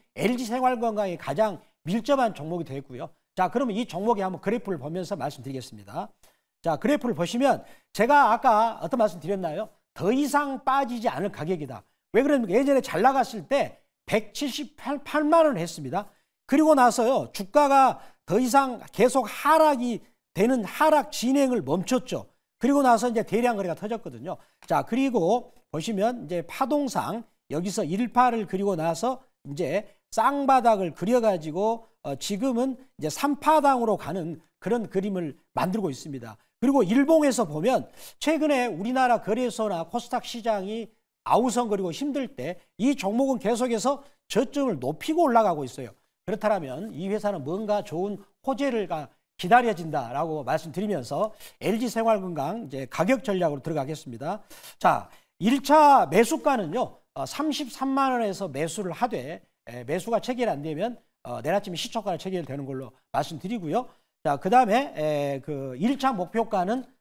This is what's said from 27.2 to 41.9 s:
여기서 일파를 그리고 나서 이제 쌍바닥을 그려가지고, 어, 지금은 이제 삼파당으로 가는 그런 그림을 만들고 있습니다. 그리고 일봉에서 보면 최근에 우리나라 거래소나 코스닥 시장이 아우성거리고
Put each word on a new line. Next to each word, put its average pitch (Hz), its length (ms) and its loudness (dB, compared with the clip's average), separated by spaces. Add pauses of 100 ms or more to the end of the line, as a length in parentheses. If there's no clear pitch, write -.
여기서 175 340 -4
일파를 226 640 0
그리고 190 300 -2
나서 165 480 -2 (260)
이제 160 460 -4 (160)
쌍바닥을 240 800 2
그려가지고, 202 960 0 (160)
어, 143 120 -6
지금은 240 640 -2 (200)
이제 151 120 -4
삼파당으로 269 880 2
가는 170 420 -6 (200)
그런 208 300 -2
그림을 185 480 -4 (160)
만들고 185 360 -2
있습니다. 127 480 -10 (220)
그리고 269 220 4
일봉에서 269 640 4
보면 156 420 0 (320)
최근에 294 480 2
우리나라 240 540 0
거래소나 214 600 -2
코스닥 240 420 -6
시장이 214 640 -4 (340)
아우성거리고 202 680 2